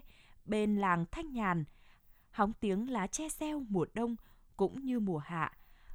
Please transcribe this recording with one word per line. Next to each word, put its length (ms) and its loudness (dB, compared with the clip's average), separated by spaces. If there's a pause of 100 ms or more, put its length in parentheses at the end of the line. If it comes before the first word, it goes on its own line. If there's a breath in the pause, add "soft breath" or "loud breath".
(460 soft breath)
bên 300 2
làng 360 4
Thanh 220 -6
Nhàn, 300 2 (680 soft breath)
hóng 220 2
tiếng 360 0
lá 180 0
tre 220 -6
reo 300 -4 (100)
mùa 240 4
đông 220 0 (420 soft breath)
cũng 280 0
như 140 2
mùa 180 0
hạ, 400 -4 (380 soft breath)